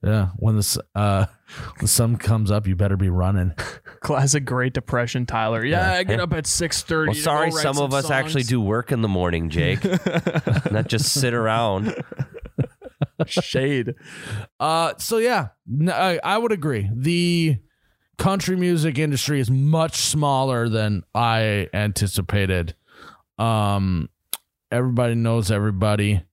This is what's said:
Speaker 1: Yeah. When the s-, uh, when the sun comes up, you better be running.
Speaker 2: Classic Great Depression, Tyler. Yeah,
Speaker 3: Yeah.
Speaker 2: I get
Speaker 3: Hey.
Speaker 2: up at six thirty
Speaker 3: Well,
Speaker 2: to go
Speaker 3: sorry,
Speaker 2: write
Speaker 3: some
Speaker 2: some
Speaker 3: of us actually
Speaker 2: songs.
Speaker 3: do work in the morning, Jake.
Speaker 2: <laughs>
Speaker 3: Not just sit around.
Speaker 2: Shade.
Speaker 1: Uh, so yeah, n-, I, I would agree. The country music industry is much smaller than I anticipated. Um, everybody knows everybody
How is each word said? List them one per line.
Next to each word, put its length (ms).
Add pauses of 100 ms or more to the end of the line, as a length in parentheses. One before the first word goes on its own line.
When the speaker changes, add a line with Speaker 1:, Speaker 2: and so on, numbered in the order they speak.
Speaker 1:
Yeah. 340
When 180
the 60
s-, 180 (160)
uh, 320 (500)
when 60
the 60
sun 280
comes 340
up, 160
you 100
better 200
be 140
running. 440 (460)
Speaker 2:
Classic 440
Great 300
Depression, 520
Tyler. 380
Yeah, 300
Speaker 3:
Yeah. 40
Speaker 2:
I 60
get 120
Speaker 3:
Hey. 60
Speaker 2:
up 100
at 140
six 360
thirty 280
Speaker 3:
Well, 40
Speaker 2:
to 60
go 40
Speaker 3:
sorry, 260
Speaker 2:
write 120
Speaker 3:
some 120
Speaker 2:
some 100
Speaker 3:
of 100
us 160
actually 320
Speaker 2:
songs. 80
Speaker 3:
do 100
work 320
in 100
the 60
morning, 420
Jake. 340
Speaker 2:
<laughs> 880
Speaker 3:
Not 160
just 240
sit 220
around. 600 (1300)
Speaker 2:
Shade. 680 (680)
Speaker 1:
Uh, 380
so 200
yeah, 300 (200)
n-, 220
I, 320
I 160
would 140
agree. 420
The 640 (580)
country 400
music 420
industry 420
is 100
much 460
smaller 720
than 340 (120)
I 580
anticipated. 1000 (640)
Um, 680 (640)
everybody 440
knows 360
everybody 720 (100)